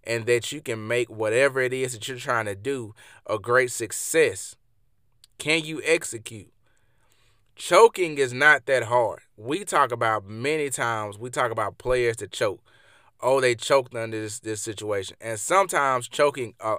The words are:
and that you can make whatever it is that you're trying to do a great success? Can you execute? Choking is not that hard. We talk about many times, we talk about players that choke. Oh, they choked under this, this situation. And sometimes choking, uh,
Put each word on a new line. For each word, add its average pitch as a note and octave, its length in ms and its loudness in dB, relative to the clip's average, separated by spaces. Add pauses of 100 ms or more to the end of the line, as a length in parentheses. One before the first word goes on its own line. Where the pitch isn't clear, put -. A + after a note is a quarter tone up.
and A2+ 200 -4
that A#2+ 280 2
you D3+ 80 -10
can A2 260 -8
make A#2+ 220 0
whatever A#2+ 500 2
it B2+ 140 0
is C3 200 -4
that G#2+ 140 -12
you're C3 100 -10
trying B2 280 -2
to G2+ 100 -6
do A2+ 400 -8 (340)
a G#2+ 80 -2
great B2 340 2
success? - 840 -2 (840)
Can D#3 280 -2
you D#3 180 -10
execute? A#2 680 -4 (1040)
Choking F3 640 4
is C3 140 2
not C#3+ 360 4
that B2+ 160 2
hard. A2+ 360 0 (160)
We C#3+ 300 -6
talk C#3+ 260 2
about A2 340 0
many C#3 440 -4
times, A2 500 -4
we B2 100 -12
talk B2 220 0
about G#2+ 260 -4
players B2 400 0
that G2+ 140 -12
choke. G#2 320 -4 (560)
Oh, C3 220 4
they B2 140 4
choked C3 400 0
under A2+ 260 -6
this, A2 180 -8
this A2 220 -6
situation. G#2 580 -6
And A2+ 200 -8
sometimes D3+ 680 0
choking, C3+ 460 0 (100)
uh, A2 160 0